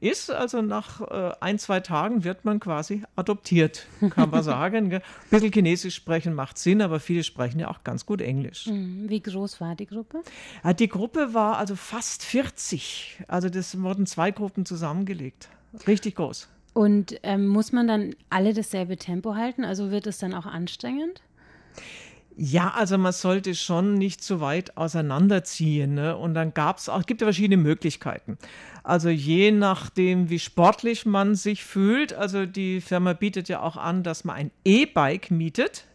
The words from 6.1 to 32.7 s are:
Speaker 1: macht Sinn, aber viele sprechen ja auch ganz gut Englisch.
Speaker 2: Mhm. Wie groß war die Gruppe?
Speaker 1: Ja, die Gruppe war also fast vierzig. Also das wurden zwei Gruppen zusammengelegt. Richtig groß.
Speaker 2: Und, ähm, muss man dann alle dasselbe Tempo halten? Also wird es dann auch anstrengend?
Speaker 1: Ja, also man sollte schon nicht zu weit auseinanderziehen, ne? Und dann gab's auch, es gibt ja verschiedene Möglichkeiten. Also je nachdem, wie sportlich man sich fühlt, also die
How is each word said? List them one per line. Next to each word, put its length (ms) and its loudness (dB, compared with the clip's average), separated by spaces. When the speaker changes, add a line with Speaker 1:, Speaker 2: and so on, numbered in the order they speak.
Speaker 1:
macht 240 -6
Sinn, 240 4
aber 180 0
viele 220 0
sprechen 380 -4
ja 100 -4
auch 140 -12
ganz 220 -6
gut 160 -2
Englisch. 440 -4
Speaker 2:
Mhm. 440 -6
Wie 120 -2
groß 380 -8
war 160 -6
die 100 -12
Gruppe? 360 -10
Speaker 1:
Ja, 80 4
die 160 4
Gruppe 460 -2
war 240 2
also 180 -4
fast 480 -10
vierzig. 960 -6
Also 220 -2
das 320 -6
wurden 240 0
zwei 260 0
Gruppen 340 -6
zusammengelegt. 840 -6
Richtig 300 2
groß. 320 -6
Speaker 2:
Und, 520 4
ähm, 220 0
muss 260 2
man 140 4
dann 300 0
alle 240 2
dasselbe 420 -4
Tempo 380 -4
halten? 320 -4
Also 240 -4
wird 160 -2
es 100 -6
dann 160 -6
auch 140 -8
anstrengend? 760 -6
Speaker 1:
Ja, 380 2
also 220 2
man 160 4
sollte 400 0
schon 400 0
nicht 280 0
zu 200 -2
weit 340 -2
auseinanderziehen, 1160 2
ne? 240 -2
Und 160 -2
dann 180 0
gab's 380 -2
auch, 100 0
es 60 -4
gibt 160 -2
ja 40 2
verschiedene 300 4
Möglichkeiten. 800 0
Also 260 2
je 440 4
nachdem, 760 2
wie 100 0
sportlich 680 2
man 280 4
sich 300 -2
fühlt, 480 2
also 320 -2
die 380 -4